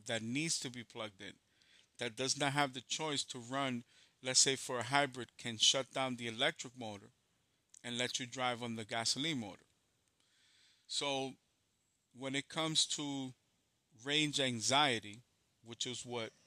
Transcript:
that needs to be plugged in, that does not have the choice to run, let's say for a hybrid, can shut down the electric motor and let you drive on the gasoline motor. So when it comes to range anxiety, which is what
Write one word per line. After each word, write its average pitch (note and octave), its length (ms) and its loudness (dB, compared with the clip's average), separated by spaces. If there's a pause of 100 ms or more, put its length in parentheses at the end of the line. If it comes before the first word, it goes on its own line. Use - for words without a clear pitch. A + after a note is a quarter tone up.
that A2+ 160 -2
needs C#3 380 0
to C#3 100 -6
be A#2+ 140 -10
plugged G#2+ 360 -10
in, G2+ 140 -12 (640)
that A#2+ 180 -4
does C3 220 0
not C#3 140 4
have C#3+ 200 4
the B2+ 80 -8
choice D3 440 -2
to - 140 -12
run, B2+ 460 -2 (380)
let's B2+ 180 4
say C3+ 160 6
for B2 220 -4
a A2+ 60 -2
hybrid, C3 520 2
can A2+ 220 -6
shut - 340 4
down C3 240 0
the A#2+ 100 -6
electric B2 520 0
motor G#2+ 320 -10 (760)
and A#2+ 120 -4
let B2 220 0
you B2+ 80 -6
drive B2 360 0
on A#2 120 -2
the A2+ 100 -6
gasoline B2 540 0
motor. G2+ 280 -8 (1200)
So C3+ 460 -2 (840)
when C3 160 -4
it C#3 140 -2
comes D#3+ 380 2
to C#3 460 -4 (720)
range D3 360 2
anxiety, A#2+ 800 2 (440)
which A#2 220 -6
is B2 180 -6
what A#2+ 260 -6 (160)